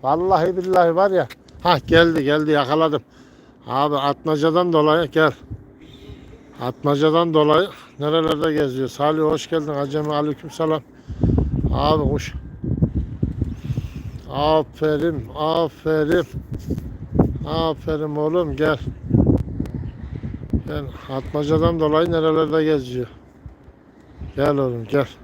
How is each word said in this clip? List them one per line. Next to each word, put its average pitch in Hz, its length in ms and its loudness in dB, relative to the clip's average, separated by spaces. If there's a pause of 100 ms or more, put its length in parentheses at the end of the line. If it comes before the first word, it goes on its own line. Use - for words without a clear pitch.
Vallahi 175 540 2
billahi 180 400 2
var 196 140 4
ya. 170 180 0 (340)
Hah, 165 240 2
geldi, 165 380 4
geldi, 151 260 2
yakaladım. 147 520 2 (640)
Abi 139 300 0
atmacadan 156 760 0
dolayı 156 380 4
gel. 156 220 4 (1300)
Atmacadan 151 760 2
dolayı 156 340 4 (300)
nerelerde 156 540 0
geziyor? 135 360 -2
Salih 151 340 0
hoş 151 280 0
geldin. 156 180 -2
Acemi 147 460 -4
aleykümselam. 151 680 -2 (920)
Abi 147 360 2
kuş. - 240 -4 (2000)
Aferin, 151 1000 0
aferin. 156 920 0 (1200)
Aferin 156 680 -4
oğlum, 151 400 -2
gel. 151 220 0 (1900)
Gel, 151 180 -6 (320)
atmacadan 156 640 0
dolayı 156 320 2
nerelerde 160 520 0
geziyor. 127 420 -2 (1300)
Gel 143 200 2
oğlum, 123 280 -2
gel. 139 240 0 (160)